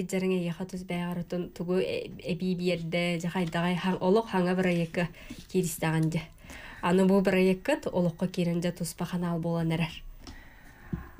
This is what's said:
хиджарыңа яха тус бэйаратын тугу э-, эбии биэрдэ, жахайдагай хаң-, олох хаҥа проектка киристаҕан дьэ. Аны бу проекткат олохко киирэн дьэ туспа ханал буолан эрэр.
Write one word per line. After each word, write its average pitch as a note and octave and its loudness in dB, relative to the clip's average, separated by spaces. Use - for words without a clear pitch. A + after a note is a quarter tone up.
хиджарыңа F#3 0
яха E3+ -4
тус F#3 -8
бэйаратын F3 -4
тугу F3+ -2
э-, - 0
эбии F#3 -2
биэрдэ, F3 0
жахайдагай F3 0
хаң-, F#3 0
олох G#3+ 4
хаҥа F3+ 2
проектка F3 2
киристаҕан D#3+ 2
дьэ. D#3+ 0
Аны F#3 6
бу F#3+ 6
проекткат F#3+ 2
олохко F3+ 0
киирэн F3 0
дьэ F3 0
туспа F3 -6
ханал E3+ -2
буолан E3 0
эрэр. D#3+ 0